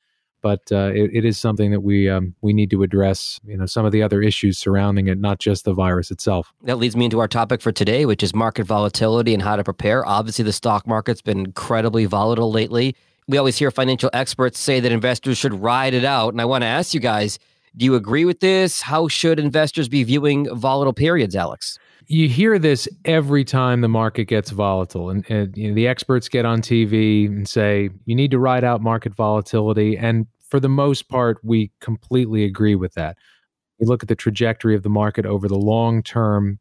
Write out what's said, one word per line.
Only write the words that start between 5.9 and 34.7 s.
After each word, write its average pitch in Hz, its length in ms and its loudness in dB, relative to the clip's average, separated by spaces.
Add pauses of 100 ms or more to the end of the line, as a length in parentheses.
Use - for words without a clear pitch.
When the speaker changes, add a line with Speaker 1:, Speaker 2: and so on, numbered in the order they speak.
Speaker 1:
itself. 92 420 -4 (120)
Speaker 2:
That 123 160 -4
leads 117 160 0
me 120 100 2
into 110 140 0
our 110 80 0
topic 117 340 -2
for 113 100 -2
today, 117 360 0
which 107 160 0
is 87 100 -2
market 113 320 -2
volatility 110 680 0
and 95 80 0
how 104 120 -2
to 101 80 -2
prepare. 104 400 -2
Obviously, 110 400 -2
the 104 80 -2
stock 104 360 -2
market's 110 340 -4
been 101 160 -4
incredibly 110 680 -2
volatile 110 460 0
lately. 117 440 -2 (320)
We 135 100 0
always 135 220 0
hear 143 100 2
financial 131 440 0
experts 127 440 -2
say 135 220 -2
that 120 120 0
investors 120 460 -2
should 127 160 -2
ride 123 400 0
it 123 120 0
out. 123 240 0
And 117 120 -4
I 117 40 0
wanna 123 200 0
ask 147 300 -2
you 147 40 -2
guys, 107 380 -2 (400)
do 120 80 0
you 131 80 4
agree 123 320 0
with 175 140 0
this? 190 420 0
How 156 260 -2
should 165 300 0
investors 147 520 0
be 135 140 2
viewing 143 520 0
volatile 135 360 0
periods, 135 440 0
Alex? 85 420 -6 (300)
Speaker 1:
You 160 200 2
hear 196 320 2
this 151 300 0 (160)
every 147 400 2
time 127 340 2
the 117 80 2
market 113 380 0
gets 104 240 -2
volatile, 95 640 -2
and, 98 180 -4
and, 101 260 -2
you 107 140 -4
know, 104 60 -2
the 113 120 2
experts 127 400 -2
get 120 180 0
on 117 160 0
T 117 220 2
V 107 440 2
and 101 200 -4
say, 104 420 0 (160)
"You 113 100 -2
need 135 160 2
to 131 80 2
ride 127 260 2
out 120 160 0
market 113 320 -2
volatility." 107 840 0
And 113 280 0 (240)
for 139 100 0
the 131 80 0
most 139 400 0
part, 120 340 0
we 110 380 0
completely 113 640 -2
agree 104 320 2
with 92 200 -4
that. 82 220 -6 (600)
You 113 100 0
look 120 160 0
at 104 60 -4
the 110 60 0
trajectory 113 600 0